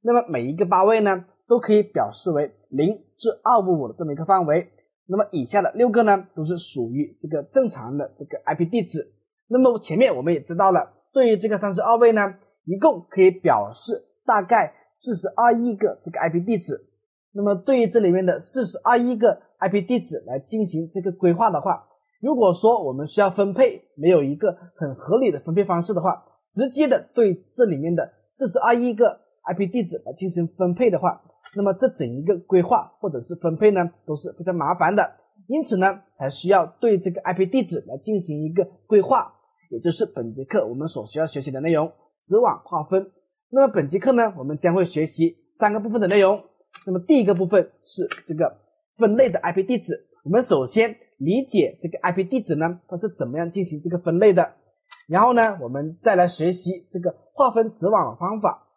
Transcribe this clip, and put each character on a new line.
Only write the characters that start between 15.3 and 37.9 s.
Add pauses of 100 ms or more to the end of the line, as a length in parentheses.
二
亿
个
这
个
I
P
地
址。 (420)
那
么
对
于
这
里
面
的
四
十
二
亿
个 (200)
I
P
地
址
来
进
行
这
个
规
划
的
话， (320)
如
果
说
我
们
需
要
分
配， (140)
没
有
一
个 (200)
很
合
理
的
分
配
方
式
的
话， (260)
直
接
的
对 (180)
这
里
面
的 (220)
四
十
二
亿
个 (240)
I
P
地
址
来
进
行 (100)
分
配
的
话， (360)
那
么
这
整
一
个
规
划
或
者
是
分
配
呢， (160)
都
是
非
常
麻
烦
的。 (360)
因
此
呢， (140)
才
需
要 (140)
对
这
个
I
P
地
址
来